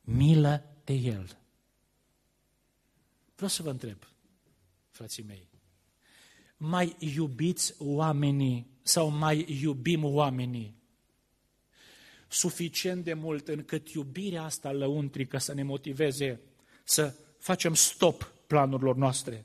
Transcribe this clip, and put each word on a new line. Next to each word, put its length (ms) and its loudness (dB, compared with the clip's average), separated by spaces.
milă 640 6
de 80 -4
el. 460 -4
Vreau 160 -6
să 120 -4
vă 80 -4
întreb, 260 -8
frații 360 -14
mei, 220 -20
mai 420 -2
iubiți 800 -2
oamenii 880 0
sau 260 2
mai 540 0
iubim 420 0
oamenii 720 0
suficient 760 -2
de 100 -4
mult 340 -6
încât 420 -6
iubirea 520 -6
asta 280 -8
lăuntrică 680 -2
să 160 -6
ne 80 -4
motiveze 760 -2
să 300 2
facem 360 0
stop 580 4
planurilor 500 4
noastre 480 0